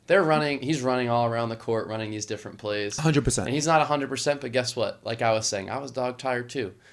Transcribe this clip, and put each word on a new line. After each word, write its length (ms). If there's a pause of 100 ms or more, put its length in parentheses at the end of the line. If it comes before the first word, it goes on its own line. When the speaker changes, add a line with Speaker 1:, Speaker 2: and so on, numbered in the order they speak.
Speaker 1:
They're 160
running, 380
he's 220
running 260
all 180
around 220
the 80
court, 320
running 240
these 140
different 320
plays. 400
Speaker 2:
Hundred 260
percent. 240
Speaker 1:
And 60
he's 120
not 140
a 40
hundred 240
percent, 320
but 120
guess 240
what? 280
Like 180
I 100
was 140
saying, 240
I 80
was 120
dog 280
tired 320
too. 220 (200)